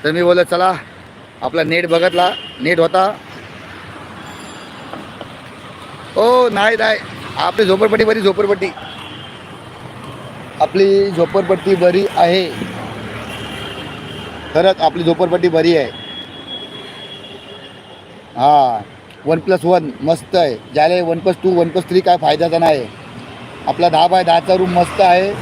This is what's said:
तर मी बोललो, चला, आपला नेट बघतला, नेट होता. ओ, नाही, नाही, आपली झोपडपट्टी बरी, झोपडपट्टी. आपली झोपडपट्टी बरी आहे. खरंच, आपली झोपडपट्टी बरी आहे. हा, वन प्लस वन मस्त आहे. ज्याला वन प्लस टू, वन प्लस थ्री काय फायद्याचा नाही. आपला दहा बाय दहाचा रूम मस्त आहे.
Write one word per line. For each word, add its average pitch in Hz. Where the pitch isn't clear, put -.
तर 151
मी 170
बोललो, 175
चला, 180
आपला 160
नेट 170
बघतला, 175
नेट 165
होता. 185
ओ, 240
नाही, 214
नाही, 220
आपली 175
झोपडपट्टी 214
बरी, 220
झोपडपट्टी. 196
आपली 196
झोपडपट्टी 180
बरी 180
आहे. 175
खरंच, 190
आपली 170
झोपडपट्टी 170
बरी 165
आहे. 135
हा, 131
वन 160
प्लस 185
वन 170
मस्त 160
आहे. 151
ज्याला 170
वन 165
प्लस 180
टू, 180
वन 165
प्लस 175
थ्री 180
काय 180
फायद्याचा 156
नाही. 151
आपला 175
दहा 160
बाय 185
दहाचा 170
रूम 185
मस्त 175
आहे. 190